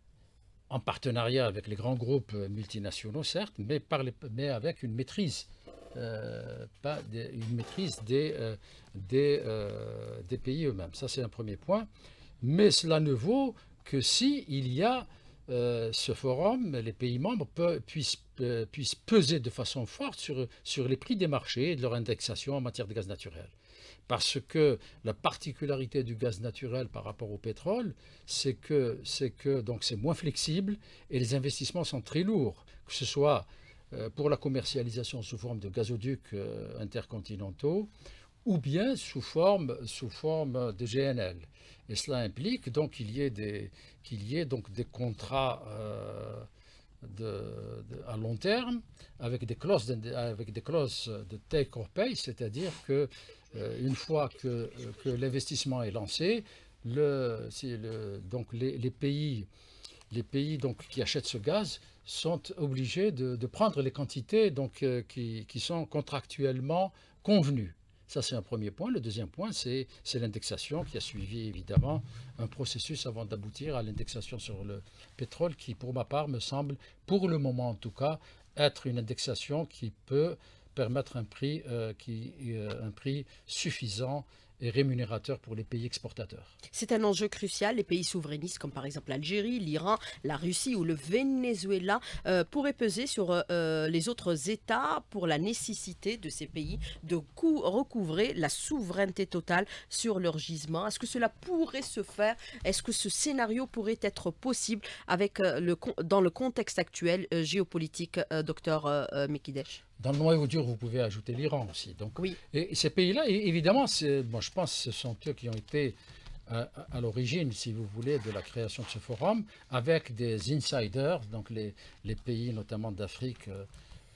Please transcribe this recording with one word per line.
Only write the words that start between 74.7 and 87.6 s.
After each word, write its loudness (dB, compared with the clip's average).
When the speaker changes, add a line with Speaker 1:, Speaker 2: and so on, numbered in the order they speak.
Speaker 1:
pétrole -2
qui, -8
pour -8
ma -2
part, 0
me -4
semble, -2
pour 4
le 4
moment 0
en -2
tout -8
cas, 0
être 2
une 0
indexation -2
qui -8
peut 2
permettre 0
un -2
prix, -4
euh, -2
qui, -6
euh, -4
un -4
prix -4
suffisant -4
et 0
rémunérateur 2
pour -12
les -4
pays -4
exportateurs. -10
Speaker 2:
C'est -2
un 4
enjeu 4
crucial. 0